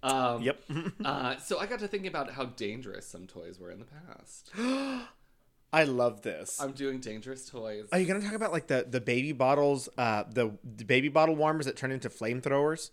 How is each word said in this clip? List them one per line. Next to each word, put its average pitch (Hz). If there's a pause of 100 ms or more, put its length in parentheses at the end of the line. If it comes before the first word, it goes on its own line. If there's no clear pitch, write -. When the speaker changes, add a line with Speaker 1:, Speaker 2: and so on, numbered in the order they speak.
Speaker 1:
Um, 127
Speaker 2:
Yep. 127 (220)
<laughs> 160
Speaker 1:
uh, 135
so 175
I 190
got 226
to 208
thinking 196
about 156
how 131
dangerous 113
some 90
toys 87
were 87
in 92
the 117
past. -
Speaker 2:
<gasps> 262 (640)
I 156
love 120
this. 90
Speaker 1:
I'm 139
doing 131
dangerous 123
toys. 107
Speaker 2:
Are -
you 185
gonna 190
talk 208
about, 202
like, 165
the, 127
the 123
baby 127
bottles, 139 (100)
uh, 110
the, 110
the 117
baby 127
bottle 156
warmers 151
that 135
turn 131
into 131
flamethrowers? 135